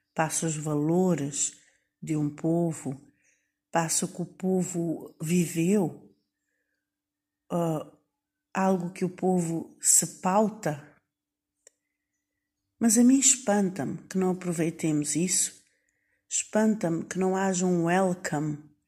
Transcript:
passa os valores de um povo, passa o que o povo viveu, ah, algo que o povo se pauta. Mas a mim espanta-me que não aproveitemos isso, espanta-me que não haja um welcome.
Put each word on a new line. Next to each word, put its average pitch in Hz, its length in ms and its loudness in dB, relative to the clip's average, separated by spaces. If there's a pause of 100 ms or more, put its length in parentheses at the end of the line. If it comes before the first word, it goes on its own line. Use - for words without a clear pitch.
(140)
passa 160 320 -2
os 160 100 -4
valores 151 1000 0 (460)
de 156 160 -4
um 147 140 0
povo, 160 720 -2 (720)
passa 165 340 0
o - 20 -6
que - 140 -10
o 165 40 -4
povo 175 920 -4
viveu, 165 960 0 (1400)
ah, 165 400 -2 (640)
algo 190 380 0
que - 120 -6
o 180 60 -2
povo 175 720 -2
se - 240 4 (160)
pauta. 190 640 0 (1900)
Mas 226 200 4
a 247 40 8
mim 262 140 8
espanta-me 196 800 0 (100)
que - 100 -6
não 185 120 2
aproveitemos 165 880 -2
isso, - 420 -2 (760)
espanta-me 208 760 0
que - 120 -10
não 185 180 0
haja 190 300 0
um 175 200 2
welcome. 170 800 0 (240)